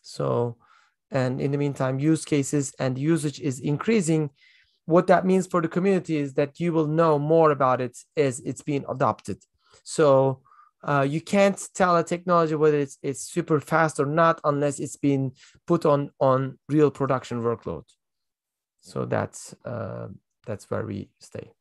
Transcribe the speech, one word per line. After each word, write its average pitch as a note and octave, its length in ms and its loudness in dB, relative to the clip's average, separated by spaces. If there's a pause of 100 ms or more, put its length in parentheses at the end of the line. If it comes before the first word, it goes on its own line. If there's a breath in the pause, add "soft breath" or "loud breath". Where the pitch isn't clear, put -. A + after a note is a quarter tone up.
So, A#2+ 540 -4 (520 soft breath)
and C3 320 -2
in C#3 100 -2
the C#3+ 60 -2
meantime, C3+ 420 -2
use D#3 240 0
cases C#3+ 540 -2
and C3 200 -4
usage D3 420 -2
is C3+ 200 -6
increasing. D#3 720 0 (560 soft breath)
What F3 220 4
that F3 180 4
means F#3 220 2
for F3 140 0
the E3 60 -2
community F3 500 0
is C#3 180 -4
that C#3+ 240 -2
you E3+ 120 0
will D#3 160 2
know D#3 300 4
more D#3 340 4
about C3 300 2
it B2 160 -6 (180)
as C#3 260 0
it's - 200 -10
being C#3 260 -4
adopted. A2 500 -2 (460 soft breath)
So, C3+ 580 4 (420 soft breath)
uh, C#3 260 0
you D3+ 120 -4
can't G3 520 0
tell F3+ 220 2
a E3 80 2
technology E3+ 520 0
whether D3+ 220 4
it's, C#3+ 240 -4
it's C#3 200 -6
super D#3+ 400 -2
fast D#3 380 0
or C#3 60 0
not E3 380 2
unless D3 360 0
it's D3+ 180 -10
been C3+ 340 0 (340 soft breath)
put E3+ 200 0
on, C#3+ 340 2
on C3 480 2
real D3 240 4
production C3 500 -4
workload. A2 440 -6 (960)
So B2+ 240 -8
that's, G#2+ 580 -6
uh, A#2 460 -10 (360)
that's G#2+ 240 -12
where G#2+ 160 -4
we G2+ 240 -10 (100)
stay. - 420 -18